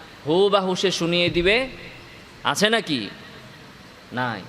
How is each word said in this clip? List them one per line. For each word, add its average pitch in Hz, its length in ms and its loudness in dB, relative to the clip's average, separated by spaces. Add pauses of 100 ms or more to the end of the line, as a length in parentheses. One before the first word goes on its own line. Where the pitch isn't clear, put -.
(260)
হুবাহু 190 480 2
সে 185 160 0
শুনিয়ে 175 380 0
দিবে? 196 400 2 (760)
আছে 156 260 2
নাকি? 147 400 0 (1000)
নাই। 113 360 -4